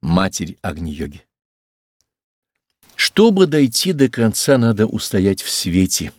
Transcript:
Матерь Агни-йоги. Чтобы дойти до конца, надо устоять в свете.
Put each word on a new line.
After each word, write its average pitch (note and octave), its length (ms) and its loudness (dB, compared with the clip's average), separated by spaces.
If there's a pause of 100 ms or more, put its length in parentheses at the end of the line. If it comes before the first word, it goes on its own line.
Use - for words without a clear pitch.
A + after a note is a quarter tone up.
Матерь F2 600 -2
Агни-йоги. D#2 600 -10 (1700)
Чтобы G3 520 2
дойти D3 440 0
до C#3 180 2
конца, A2+ 480 0
надо A2+ 280 2
устоять G2 560 -2
в - 80 -12
свете. F2+ 680 -2